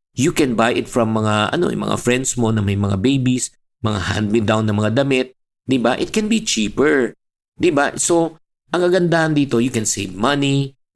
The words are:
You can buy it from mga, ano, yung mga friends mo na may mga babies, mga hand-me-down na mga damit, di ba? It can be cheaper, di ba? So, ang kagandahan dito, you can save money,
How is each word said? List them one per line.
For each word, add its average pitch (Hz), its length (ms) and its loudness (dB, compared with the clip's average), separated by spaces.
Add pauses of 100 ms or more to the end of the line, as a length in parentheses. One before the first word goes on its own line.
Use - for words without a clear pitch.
(180)
You 156 160 0
can 131 240 0
buy 117 160 2
it - 160 -4
from 110 240 0
mga, 107 400 0
ano, 175 160 0
yung 104 180 -4
mga 107 140 -2
friends 127 320 0
mo 117 160 0
na 113 80 2
may 101 160 0
mga 101 240 0
babies, 127 560 0 (320)
mga 101 260 -4
hand-me-down 107 540 0
na 104 80 0
mga 107 240 0
damit, 135 400 0 (260)
di 131 140 2
ba? 117 160 2
It - 160 -4
can 214 160 0
be 117 160 0
cheaper, 120 720 0 (400)
di 175 160 0
ba? 139 260 0
So, 165 400 0 (380)
ang 175 80 0
kagandahan 170 560 2
dito, 139 240 2
you 131 80 -2
can 113 160 -4
save 95 260 -6
money, 139 640 0 (220)